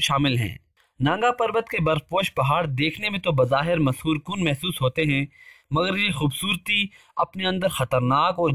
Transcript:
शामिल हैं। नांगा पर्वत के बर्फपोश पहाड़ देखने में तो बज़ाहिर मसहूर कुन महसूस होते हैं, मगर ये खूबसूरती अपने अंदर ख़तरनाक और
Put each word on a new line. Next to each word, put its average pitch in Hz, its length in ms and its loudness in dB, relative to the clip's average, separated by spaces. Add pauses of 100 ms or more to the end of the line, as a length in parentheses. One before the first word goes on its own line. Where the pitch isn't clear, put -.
शामिल 139 380 2
हैं। 107 200 -4 (420)
नांगा 190 320 2
पर्वत 226 380 0
के 220 100 -4
बर्फपोश 160 500 0
पहाड़ 147 380 0
देखने 156 420 -2
में 202 100 -4
तो 175 140 0
बज़ाहिर 135 460 2
मसहूर 147 400 0
कुन 190 220 -6
महसूस 165 400 -2
होते 131 220 0
हैं, 143 220 0 (440)
मगर 185 280 0
ये 202 140 0
खूबसूरती 190 760 -2 (280)
अपने 185 280 -4
अंदर 185 240 0
ख़तरनाक 135 680 2
और 165 160 2